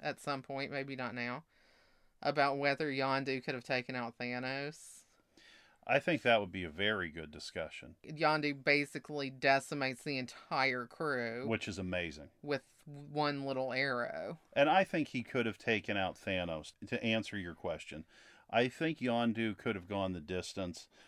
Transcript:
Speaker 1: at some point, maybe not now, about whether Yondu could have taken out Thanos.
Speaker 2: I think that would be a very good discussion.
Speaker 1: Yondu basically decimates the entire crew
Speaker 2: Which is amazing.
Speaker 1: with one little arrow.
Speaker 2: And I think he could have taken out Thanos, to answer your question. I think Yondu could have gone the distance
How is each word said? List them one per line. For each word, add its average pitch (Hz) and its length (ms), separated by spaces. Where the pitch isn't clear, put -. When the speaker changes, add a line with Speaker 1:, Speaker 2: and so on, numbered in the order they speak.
Speaker 1:
at 147 200
some 139 200
point, 135 300
maybe 139 240
not 123 180
now, 123 300
about 143 360
whether 143 320
Yondu 135 540
could 143 100
have 123 120
taken 127 300
out 120 220
Thanos. 127 840
Speaker 2:
I 131 140
think 156 220
that 117 180
would 95 120
be 92 120
a 85 60
very 95 400
good 78 220
discussion. - 640
Speaker 1:
Yondu 147 560
basically 143 640
decimates 135 760
the 143 160
entire 127 680
crew 123 640
Speaker 2:
Which 110 200
is 95 120
amazing. 90 500
Speaker 1:
with 143 180
one 143 600
little 131 280
arrow. 123 640
Speaker 2:
And 143 160
I 185 140
think 165 260
he 123 140
could 120 220
have 107 120
taken 107 400
out 92 180
Thanos, 85 580
to - 160
answer 110 340
your 87 180
question. 78 500
I 120 160
think 160 320
Yondu 117 580
could 113 180
have 90 120
gone 98 260
the 87 60
distance 90 680